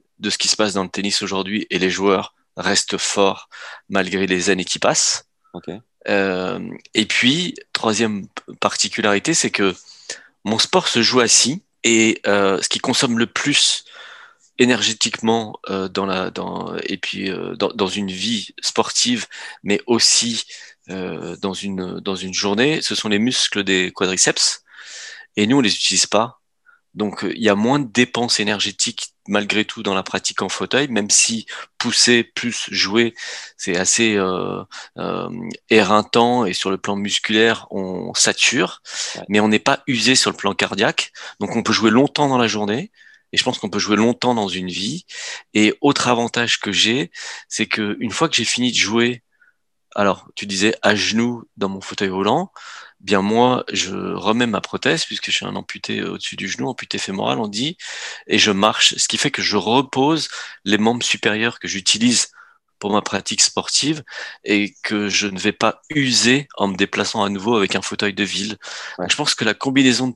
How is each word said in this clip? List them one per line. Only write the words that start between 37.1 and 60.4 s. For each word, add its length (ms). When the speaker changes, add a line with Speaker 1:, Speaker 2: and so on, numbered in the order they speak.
Speaker 1:
on 460
sature, 640
Speaker 2:
Ouais. 140
Speaker 1:
mais 100
on 80
n'est 120
pas 260
usé 300
sur 160
le 40
plan 200
cardiaque. 580
Donc, 160
on 60
peut 120
jouer 180
longtemps 360
dans 120
la 80
journée, 440
et 60
je 60
pense 160
qu'on 100
peut 80
jouer 180
longtemps 380
dans 140
une 220
vie. 360
Et 280
autre 260
avantage 520
que 120
j'ai, 400
c'est 200
que 320
une 120
fois 180
que 60
j'ai 100
fini 260
de 60
jouer, 440
alors, 420
tu 120
disais 340
à 140
genoux 480
dans 140
mon 120
fauteuil 280
roulant, 420
bien 220
moi, 500
je 240
remets 500
ma 160
prothèse, 440
puisque 220
je 100
suis 80
un 100
amputé, 440
euh, 120
au-dessus 240
du 120
genou, 200
amputé 300
fémoral, 420
on 80
dit, 300
et 100
je 140
marche, 460
ce 100
qui 100
fait 140
que 100
je 160
repose 720